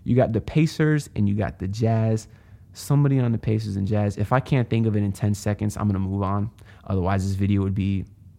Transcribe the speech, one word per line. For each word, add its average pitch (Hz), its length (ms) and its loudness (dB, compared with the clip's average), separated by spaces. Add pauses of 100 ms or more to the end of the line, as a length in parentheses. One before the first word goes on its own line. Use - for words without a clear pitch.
You 120 120 0
got 120 160 4
the 107 80 0
Pacers 151 760 0
and 101 140 0
you 101 60 0
got 104 240 -4
the 92 100 -6
Jazz. 110 580 0 (460)
Somebody 143 460 2
on 123 140 2
the 110 60 -2
Pacers 110 380 -2
and 98 100 -2
Jazz. 104 300 0
If 104 160 0
I 127 80 4
can't 127 300 0
think 113 160 2
of 107 100 0
it 104 60 2
in 101 100 0
ten 104 220 0
seconds, 104 420 -4
I'm 101 120 -2
gonna 98 100 2
move 98 240 -2
on. 101 280 -2 (360)
Otherwise, 95 420 0
this 98 80 -2
video 98 260 2
would 95 120 0
be 98 320 -2 (320)